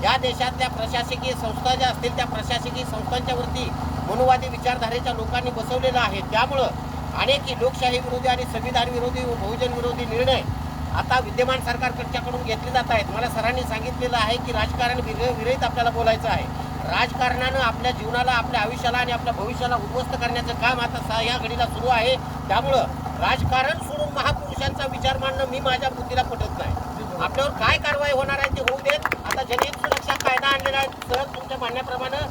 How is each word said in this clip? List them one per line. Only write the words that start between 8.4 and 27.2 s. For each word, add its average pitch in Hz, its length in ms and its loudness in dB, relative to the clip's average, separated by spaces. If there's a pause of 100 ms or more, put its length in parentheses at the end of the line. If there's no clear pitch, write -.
संविधान 247 460 0
विरोधी 247 360 -2
व 240 100 -2
बहुजन 240 380 -2
विरोधी 240 320 -2
निर्णय 240 380 2 (540)
आता 247 240 2
विद्यमान 254 400 0
सरकारकडच्याकडून 240 840 -2
घेतले 226 280 -4
जात 247 200 2
आहेत. 214 180 4
मला 233 200 -2
सरांनी 233 340 0
सांगितलेलं 240 540 -2
आहे 226 200 2
की 247 160 -4
राजकारण 240 480 0
विर-, 226 320 0
विरहित 240 320 0
आपल्याला 233 260 2
बोलायचं 226 380 2
आहे. - 420 -2 (180)
राजकारणानं 247 720 2
आपल्या 233 300 2
जीवनाला, 240 420 0
आपल्या 233 280 2
आयुष्याला 240 380 0
आणि 247 140 0
आपल्या 240 200 -2
भविष्याला 240 440 -2
उद्ध्वस्त 247 360 -2
करण्याचं 240 420 -2
काम 240 260 2
आता 240 160 -2
सा-, 226 280 -2
या 240 140 0
घडीला 233 260 0
सुरू 240 220 -2
आहे. 247 300 4 (320)
त्यामुळं 196 380 4 (340)
राजकारण 254 580 2
सोडून 294 360 -4
महापुरुषांचा 277 720 -2
विचार 262 320 0
मांडणं 269 280 0
मी 262 140 -2
माझ्या 262 300 2
बुद्धीला 254 320 -2
पटत - 360 -2
नाही. 160 160 -2 (480)